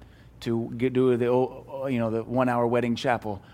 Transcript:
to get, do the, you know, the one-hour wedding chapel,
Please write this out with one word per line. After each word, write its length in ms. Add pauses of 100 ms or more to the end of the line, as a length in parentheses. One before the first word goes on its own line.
(400)
to 380
get, 160
do 240
the, 80
you 720
know, 120
the 120
one-hour 440
wedding 280
chapel, 480 (120)